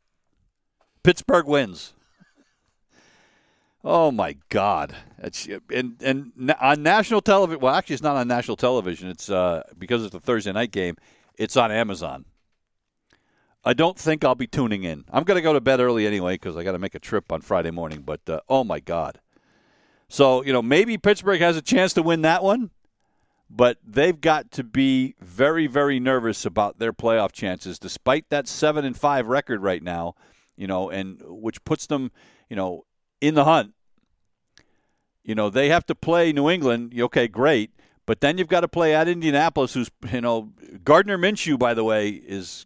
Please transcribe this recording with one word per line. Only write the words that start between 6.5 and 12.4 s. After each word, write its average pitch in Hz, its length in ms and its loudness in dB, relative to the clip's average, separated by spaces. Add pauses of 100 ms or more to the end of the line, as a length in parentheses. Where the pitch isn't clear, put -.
on 147 220 4
national 208 400 2
televi-, 185 380 2
well, 131 120 4
actually, 165 220 -2
it's 127 80 -6
not 147 140 0
on 123 100 -2
national 120 300 -2
television. 98 520 -2
It's, 90 220 -10
uh, 90 320 0 (160)
because 113 260 -4
it's 98 80 -10
a 90 60 -14
Thursday 107 320 -4
night 110 220 -4
game, 87 240 -4 (400)
it's 110 200 -6
on 117 140 4
Amazon. 87 540 -4 (1400)